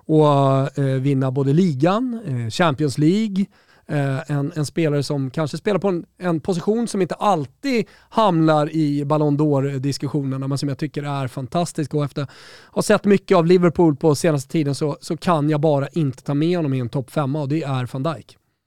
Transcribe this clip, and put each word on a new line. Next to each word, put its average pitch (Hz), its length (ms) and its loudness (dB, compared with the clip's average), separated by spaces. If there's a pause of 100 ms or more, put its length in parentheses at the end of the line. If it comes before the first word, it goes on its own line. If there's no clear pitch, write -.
(100)
att, 139 680 4
eh, 143 60 0
vinna 135 460 0
både 135 220 0
ligan, 185 720 0
eh, 120 240 -4
Champions 147 480 0
League, 190 480 2 (440)
eh, 139 400 -2
en, 143 240 -2
en 151 120 -2
spelare 147 360 0
som 135 280 -4
kanske 160 280 -4
spelar 196 220 -2
på 196 80 0
en, 175 160 -2 (140)
en 170 220 -2
position 208 480 -2
som 196 140 -2
inte 175 120 -2
alltid 202 720 -2 (220)
hamnar 160 680 2
i 147 280 0
Ballon 147 340 2
d'Or-diskussionerna, 139 1080 -2
men 135 100 -2
som 147 100 -4
jag 135 100 -6
tycker 147 240 -6
är 139 260 -6
fantastisk. 151 680 -4
Och 147 100 0
efter 143 180 -6
att 135 80 -8 (420)
ha 185 100 -2
sett 202 220 2
mycket 196 320 4
av 170 100 4
Liverpool 175 500 4
på 156 180 2
senaste 147 380 -2
tiden 143 220 0
så, 147 260 -4
så - 160 -6
kan 151 340 0
jag 151 100 0
bara 143 280 2
inte 143 340 -4
ta 143 120 -4
med 165 240 0
honom 143 160 -2
i 131 60 -2
en 120 80 -4
topp 139 220 -6
femma, 147 300 -2
och 143 80 -4
det 156 140 -2
är 131 300 -4
Van 135 100 -6
Dijk. 135 340 -8 (300)